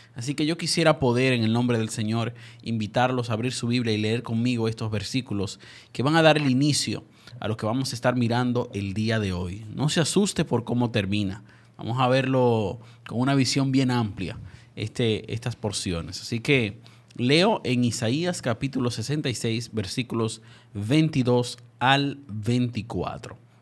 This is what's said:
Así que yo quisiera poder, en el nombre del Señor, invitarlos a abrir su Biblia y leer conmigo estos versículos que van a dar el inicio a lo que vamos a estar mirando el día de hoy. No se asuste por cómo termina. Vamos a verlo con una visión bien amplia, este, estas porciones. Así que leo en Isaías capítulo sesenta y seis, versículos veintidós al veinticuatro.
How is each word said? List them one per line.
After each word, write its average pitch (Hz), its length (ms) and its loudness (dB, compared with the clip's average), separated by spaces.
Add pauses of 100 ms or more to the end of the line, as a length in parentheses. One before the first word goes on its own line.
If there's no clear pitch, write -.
(160)
Así 123 180 -6
que 151 120 -2
yo 165 120 0
quisiera 160 400 4
poder, 127 360 4
en 117 100 2
el 110 80 4
nombre 117 260 2
del 113 120 0
Señor, 117 440 -2 (300)
invitarlos 117 640 0
a 120 40 -2
abrir 117 180 -2
su - 160 -4
Biblia 117 260 2
y 104 40 0
leer 107 260 0
conmigo 117 460 0
estos 113 200 -4
versículos 104 680 -4 (320)
que - 120 -4
van 147 120 4
a 165 60 6
dar 156 160 8
el 147 120 2
inicio 131 540 2 (380)
a - 80 -4
lo 107 80 -4
que - 80 -4
vamos 127 260 -2
a - 40 -8
estar 123 200 0
mirando 120 580 0
el 101 200 -4
día 110 260 0
de 98 140 -2
hoy. 90 320 -6 (100)
No 139 140 0
se 165 100 0
asuste 180 460 2
por 117 180 0
cómo 120 280 0
termina. 101 520 -2 (340)
Vamos 120 220 -4
a 131 80 4
verlo 123 720 2 (260)
con 110 140 -6
una 135 160 2
visión 135 360 2
bien 131 200 4
amplia, 101 480 -2 (360)
este, 110 580 -2
estas 113 220 -6
porciones. 87 640 -6
Así - 180 -6
que 120 400 0 (360)
leo 165 500 2
en 123 180 2
Isaías 131 580 -2
capítulo 127 480 -2
sesenta 139 400 -4
y 117 60 -4
seis, 117 380 -4
versículos 113 680 -4 (320)
veintidós 123 840 2 (220)
al 139 380 2 (100)
veinticuatro. 107 1080 -4 (240)